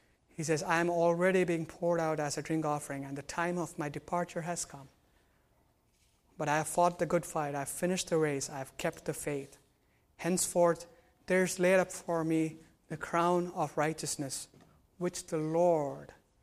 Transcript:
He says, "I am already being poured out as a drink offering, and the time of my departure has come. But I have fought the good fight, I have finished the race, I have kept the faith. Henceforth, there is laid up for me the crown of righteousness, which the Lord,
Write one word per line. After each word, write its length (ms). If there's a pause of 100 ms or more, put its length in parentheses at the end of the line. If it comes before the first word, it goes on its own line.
(340)
He 100
says, 180
"I 180
am 100
already 540
being 200
poured 340
out 220
as 160
a 60
drink 240
offering, 380
and 120
the 60
time 340
of 220
my 100
departure 540
has 240
come. 220 (1500)
But 140
I 80
have 100
fought 300
the 80
good 180
fight, 300
I 60
have 100
finished 400
the 80
race, 320
I 80
have 180
kept 300
the 80
faith. 420 (600)
Henceforth, 680 (420)
there 180
is 140
laid 200
up 120
for 320
me 360 (300)
the 100
crown 560
of 240
righteousness, 680 (500)
which 280
the 120
Lord, 720 (300)